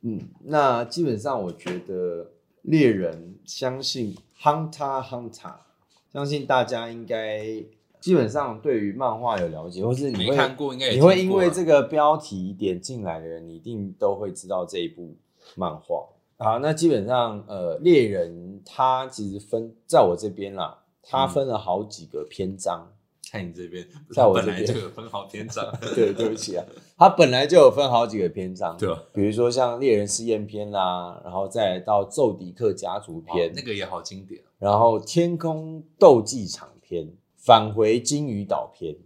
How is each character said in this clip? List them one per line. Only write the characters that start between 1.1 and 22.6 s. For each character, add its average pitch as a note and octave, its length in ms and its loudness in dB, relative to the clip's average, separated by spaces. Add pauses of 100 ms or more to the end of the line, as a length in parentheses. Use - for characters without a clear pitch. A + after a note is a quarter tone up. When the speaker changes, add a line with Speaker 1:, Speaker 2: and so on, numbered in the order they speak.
Speaker 1:
上 B2 240 -4
我 F2 80 -6
觉 F2+ 280 -8
得 F2+ 520 -6 (320)
猎 D3 260 4
人， F2 460 -4 (100)
相 C3 380 -6
信 A2+ 320 -6 (260)
《Hunter D3+ 600 -2
x C3 120 -12
Hunter》， A2 400 -14 (580)
相 C#3+ 140 -8
信 C#3+ 220 -6
大 C3 160 4
家 A#2 260 -6
应 A#2 160 -14
该 A2 580 -6 (360)
基 F3+ 160 2
本 B2 120 4
上 A#2+ 340 -4
对 C3 180 0
于 G2+ 140 -4
漫 A#2 260 -2
画 A#2 200 -2
有 F2 100 -2
了 D#2+ 200 -12
解， F2+ 160 -6
或 A#2+ 80 2
是 C#3 160 -2
你 A2+ 80 -4
会， F#2+ 140 -2
Speaker 2:
没 C#3 40 2
看 C3+ 200 2
过 C#3 180 -6
应 B2+ 60 -12
该 C3 80 -2
也 A2+ 60 0
Speaker 1:
你 B2+ 80 4
会 F#3 200 10
因 F#3 100 0
为 F#3 200 4
这 F3 120 -4
个 - 0 -
Speaker 2:
听 - 20 -2
过 D#3 180 6
啊。 - 60 -4
Speaker 1:
标 D3+ 280 4
题 G2 360 -8
点 F#2 280 -4
进 A#2+ 220 -10
来 E2 160 -6
的 D#2+ 80 -12
人， E2 200 -12
你 E2 80 -18
一 E2 40 -18
定 G2+ 400 -10
都 G2+ 160 0
会 G2+ 160 -8
知 E2+ 160 -16
道 F#2 180 -4
这 F2+ 140 -8
一 E2+ 80 -4
部 E2 280 -16 (400)
漫 E2+ 240 -6
画。 - 280 -6 (300)
好， A2 200 0
那 D3 160 0
基 E3 160 2
本 A2 160 0
上， A2+ 420 -2
呃， F2 300 -6
猎 D3+ 300 6
人 F2 580 -6
他 C3 400 0
其 A2 240 -10
实 G2 100 -10
分， A2+ 360 -8 (100)
在 - 140 4
我 F2+ 180 4
这 G#2+ 100 -8
边 G2 280 -10
啦， E2+ 280 -8 (200)
他 C3+ 240 0
分 C#3 200 -2
了 A2+ 120 -4
好 F#2+ 240 -4
几 F#2+ 240 -16
个 D2+ 200 -10
篇 F#2+ 300 -8
章。 F2 320 -8